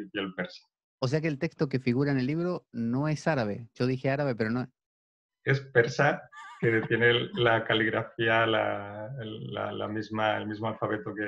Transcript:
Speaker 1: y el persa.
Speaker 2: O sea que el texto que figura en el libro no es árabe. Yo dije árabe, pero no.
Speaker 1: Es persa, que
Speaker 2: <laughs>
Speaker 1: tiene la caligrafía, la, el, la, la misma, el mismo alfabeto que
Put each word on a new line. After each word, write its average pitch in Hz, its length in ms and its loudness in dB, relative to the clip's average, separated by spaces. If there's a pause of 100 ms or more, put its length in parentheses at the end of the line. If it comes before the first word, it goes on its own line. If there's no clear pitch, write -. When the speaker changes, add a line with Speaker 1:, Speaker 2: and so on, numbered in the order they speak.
(120)
Speaker 1:
y 104 60 -6
el 98 160 -4
persa. - 320 -8 (320)
Speaker 2:
O 131 100 -2
sea 156 120 0
que 160 80 0
el 143 100 -2
texto 160 300 -2
que 131 100 0
figura 131 320 2
en 139 80 2
el 127 80 0
libro 170 460 -2
no 120 360 0
es 156 200 -2
árabe. 117 460 0
Yo 123 120 0
dije 131 240 0
árabe, 139 240 0
pero 110 160 0
no. 123 180 -2 (760)
Speaker 1:
Es 135 160 2
persa, - 680 2 (320)
que 113 220 4
Speaker 2:
<laughs> 113 60 -4
Speaker 1:
tiene 120 460 4
la 113 300 4
caligrafía, 113 840 2
la, 104 600 -2 (140)
el, 110 320 -10
la, 104 200 -4
la 104 160 -6
misma, 107 480 -2
el 104 100 -4
mismo 107 220 -4
alfabeto 110 460 -4
que 104 140 -6